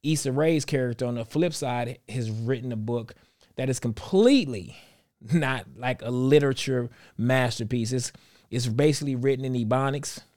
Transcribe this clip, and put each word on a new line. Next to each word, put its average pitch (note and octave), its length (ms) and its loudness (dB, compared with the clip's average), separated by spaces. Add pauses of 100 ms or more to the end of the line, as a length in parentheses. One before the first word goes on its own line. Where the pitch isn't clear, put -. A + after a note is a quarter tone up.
Issa D3 280 0
Rae's D3+ 360 2
character, B2+ 400 -2
on A#2+ 80 -4
the A#2 100 -6
flip D#3+ 300 0
side, B2 440 -4 (100)
has A2+ 220 -4
written A#2 400 -4
a A#2 60 -6
book A2+ 380 -6 (420)
that C3 140 -2
is B2 100 -2
completely D#3+ 960 2 (560)
not C3 320 2 (120)
like B2 260 -4
a A#2 80 -6
literature B2+ 800 2 (260)
masterpiece. A#2+ 760 0
It's, B2+ 200 -4 (380)
it's A#2+ 160 -2
basically C#3 500 2
written C3 280 0
in C3 100 -2
Ebonics C3 680 0 (160)